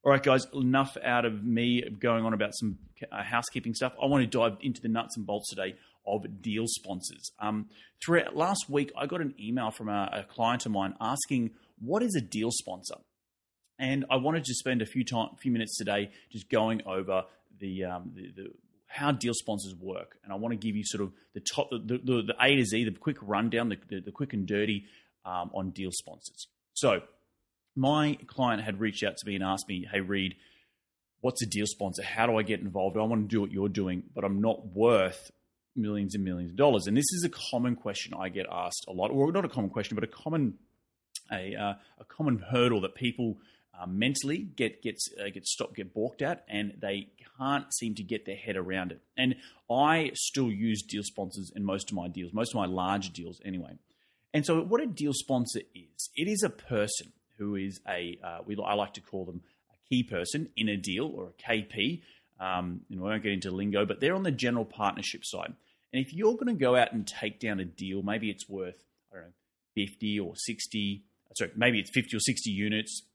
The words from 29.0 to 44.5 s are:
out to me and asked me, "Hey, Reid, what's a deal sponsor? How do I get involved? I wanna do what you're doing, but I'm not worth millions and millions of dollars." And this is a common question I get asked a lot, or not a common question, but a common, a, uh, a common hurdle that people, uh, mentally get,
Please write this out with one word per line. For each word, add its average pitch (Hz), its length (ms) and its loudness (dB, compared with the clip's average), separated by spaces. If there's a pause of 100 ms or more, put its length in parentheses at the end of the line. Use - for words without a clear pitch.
out 101 160 -2
to - 80 -10
me 101 80 -4
and 95 100 -2
asked 95 240 -2
me, 90 240 -4
"Hey, 101 80 2
Reid, 95 360 0 (840)
what's 123 220 0
a 117 40 0
deal 104 200 0
sponsor? 98 360 -4
How 113 240 2
do 113 120 4
I 110 40 4
get 101 180 0
involved? 95 360 -2
I 107 60 2
wanna 110 220 2
do 104 180 0
what 98 100 -2
you're 98 160 0
doing, 92 360 0 (100)
but 104 100 -2
I'm 98 160 2
not 110 340 0
worth 104 560 4 (440)
millions 104 400 0
and 98 100 0
millions 87 280 -2
of 90 40 -8
dollars." 113 300 6
And 104 100 2
this 143 160 4
is 175 140 0
a - 240 -6
common 123 260 2
question - 380 -6
I 95 160 -4
get 92 200 -4
asked 87 380 -4
a - 40 -10
lot, 92 180 2
or 139 200 6
not 190 140 2
a 151 60 -2
common 104 180 0
question, 107 260 -2
but 107 100 0
a - 20 -2
common, 151 480 0 (760)
a, 98 240 -6
uh, 104 200 -2 (260)
a - 80 -18
common 139 300 2
hurdle 117 420 4
that 95 140 -2
people, 120 420 0 (420)
uh, 90 60 -8
mentally 131 540 0
get, 143 420 -2